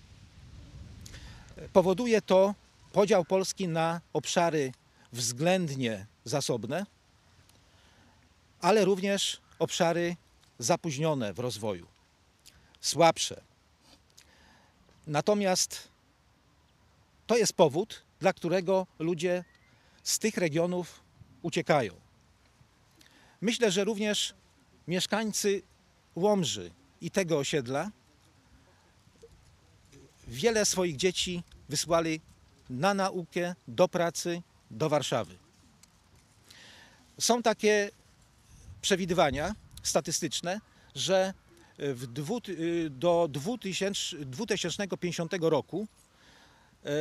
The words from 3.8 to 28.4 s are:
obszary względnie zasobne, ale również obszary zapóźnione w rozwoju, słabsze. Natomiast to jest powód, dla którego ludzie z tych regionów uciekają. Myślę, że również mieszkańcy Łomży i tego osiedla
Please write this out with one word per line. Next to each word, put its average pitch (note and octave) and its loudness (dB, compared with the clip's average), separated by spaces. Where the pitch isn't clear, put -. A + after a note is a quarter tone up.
obszary D#3 0
względnie B2 -2
zasobne, C#3 -2
ale G3 6
również G3 0
obszary E3+ 0
zapóźnione C#3 -2
w D#2+ -10
rozwoju, G#2+ -6
słabsze. - 2
Natomiast F#3 0
to A3 4
jest G#3+ 2
powód, E3+ 2
dla F3+ 2
którego F#3 0
ludzie F3 -2
z - -2
tych A3 0
regionów F3 -2
uciekają. D3+ 2
Myślę, A3 2
że G3 0
również G#3 -2
mieszkańcy G3+ -2
Łomży D3+ 0
i D#3+ -8
tego E3+ 0
osiedla C#3+ -2